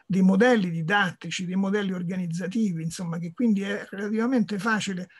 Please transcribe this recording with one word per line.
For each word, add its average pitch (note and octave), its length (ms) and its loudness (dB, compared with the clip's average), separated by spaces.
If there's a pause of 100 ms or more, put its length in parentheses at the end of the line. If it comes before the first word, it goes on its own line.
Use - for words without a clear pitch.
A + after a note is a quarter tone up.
dei F#3+ 160 2
modelli F#3+ 480 6
didattici, F3 760 -2
dei F3+ 100 -4
modelli G3 360 0
organizzativi, F3+ 920 -2
insomma, E3 340 -6
che E3+ 160 -8
quindi A3 280 2
è G3 280 -6
relativamente G#3+ 680 -2
facile F#3+ 480 -2 (120)